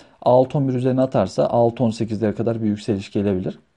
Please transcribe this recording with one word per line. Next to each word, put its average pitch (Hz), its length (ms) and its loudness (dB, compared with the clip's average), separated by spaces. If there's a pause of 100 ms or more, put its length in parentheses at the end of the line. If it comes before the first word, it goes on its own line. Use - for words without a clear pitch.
(220)
altı 131 360 4
on 135 100 0
bir 127 60 0
üzerine 127 260 0
atarsa 131 460 0
altı 120 380 2
on 113 60 2
sekizlere 107 440 -2
kadar 113 280 -4
bir 110 40 0
yükseliş 104 460 -4
gelebilir. 98 460 -2 (180)